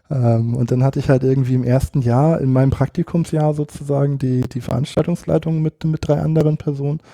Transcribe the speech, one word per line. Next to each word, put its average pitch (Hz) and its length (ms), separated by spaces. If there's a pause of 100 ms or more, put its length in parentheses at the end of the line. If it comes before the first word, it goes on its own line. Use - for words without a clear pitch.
(100)
Ähm, 117 460
und 123 140
dann 127 140
hatte 135 140
ich 139 100
halt 131 160
irgendwie 131 300
im 127 100
ersten 127 380
Jahr, 135 380
in 131 120
meinem 131 180
Praktikumsjahr 151 840
sozusagen, 143 640
die, 127 240
die 123 180
Veranstaltungsleitung 160 1000
mit, 156 220
mit 160 220
drei 151 140
anderen 156 380
Personen, 143 420 (140)